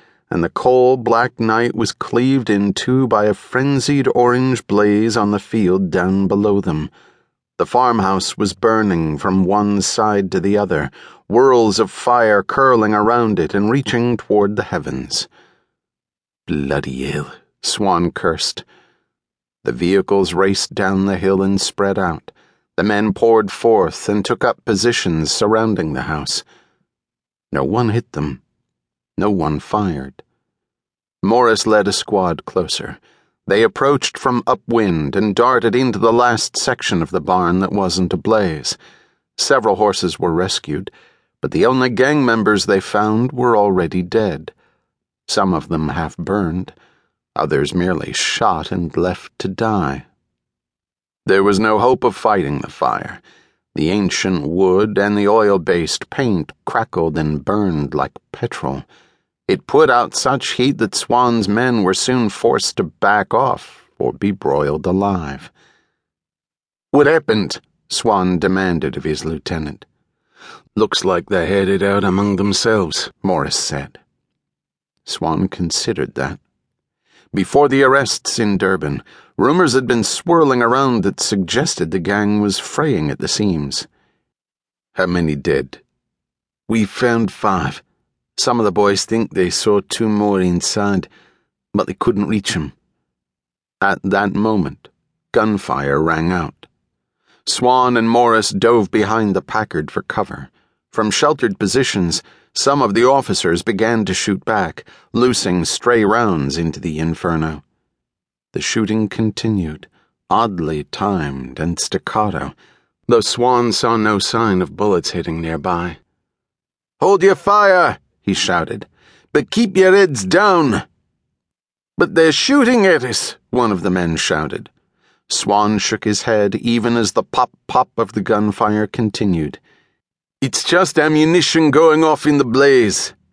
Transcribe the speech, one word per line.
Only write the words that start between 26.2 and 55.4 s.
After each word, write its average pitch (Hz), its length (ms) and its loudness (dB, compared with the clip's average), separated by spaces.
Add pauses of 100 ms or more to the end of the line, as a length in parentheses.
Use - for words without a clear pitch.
No 69 140 -2
one 110 240 0
hit 113 240 -4
them. 73 280 -6 (760)
No 101 120 0
one 76 300 0
fired. 78 640 -4 (1000)
Morris 110 460 2
led 104 220 4
a 95 140 -2
squad 90 420 -2
closer. - 540 -6 (460)
They 101 180 2
approached 139 520 0
from 123 300 -2
upwind 101 720 0
and 101 200 0
darted 117 400 2
into 123 220 0
the 113 160 4
last 120 420 0
section - 460 -2
of 78 80 -4
the 90 100 -4 (140)
barn 90 280 2
that 95 120 -2
wasn't 92 400 0
ablaze. 90 640 -2 (600)
Several 107 380 2
horses 95 420 0
were 85 120 0
rescued, 85 600 -4 (500)
but 71 80 -6
the 85 160 2
only 127 240 2
gang 135 340 2
members 107 440 2
they 101 120 2
found 107 520 0
were 123 260 0
already 92 460 0
dead. 87 500 -2 (760)
Some 95 280 0
of 78 120 -6
them 78 220 -4
half 80 260 -6
burned, 87 580 -4 (640)
others 73 380 -2
merely 90 400 -2
shot - 580 -2
and 90 240 -6
left 87 440 -4
to - 80 -6
die. 95 580 -4 (1200)
There 98 180 4
was 98 160 4
no 107 200 2
hope 120 240 2
of 113 120 0
fighting 82 440 0
the - 100 -10
fire. 50 500 -4 (540)
The 78 160 -2
ancient 92 580 -2
wood 95 520 2
and 104 180 2
the 101 100 0
oil-based 95 840 2